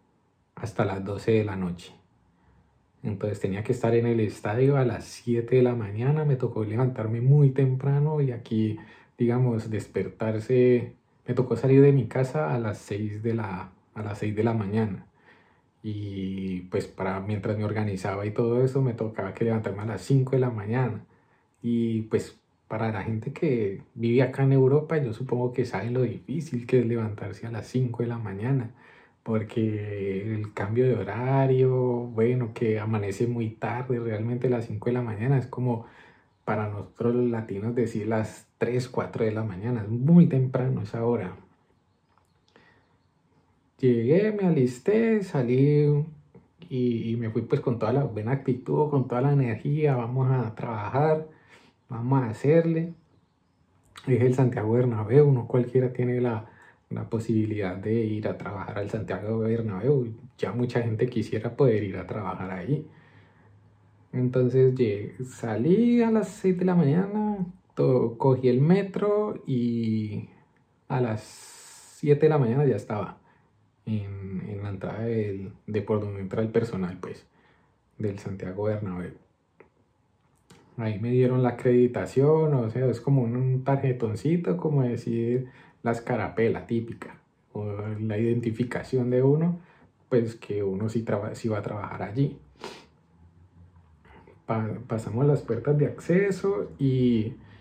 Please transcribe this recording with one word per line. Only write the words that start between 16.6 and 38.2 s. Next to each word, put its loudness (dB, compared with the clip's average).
pues, -2
para, -6
mientras -4
me -4
organizaba -4
y -4
todo 2
eso, 2
me 0
tocaba -6
que -2
levantarme -2
a -6
las -6
cinco 2
de 2
la 2
mañana. -2
Y, 0
pues, -2
para -2
la -6
gente -4
que -2
vive 2
acá 0
en 4
Europa, 4
yo -2
supongo -2
que -2
sabe -6
lo 0
difícil -6
que 4
es 4
levantarse -4
a -8
las -10
cinco -2
de -4
la -6
mañana, -4
porque -2
el -6
cambio 0
de 2
horario, 2
bueno, 0
que 0
amanece -2
muy -2
tarde, -4
realmente -2
las 0
cinco -6
de 0
la -2
mañana 0
es 0
como -4
para -2
nosotros -2
los 2
latinos -4
decir -2
las -4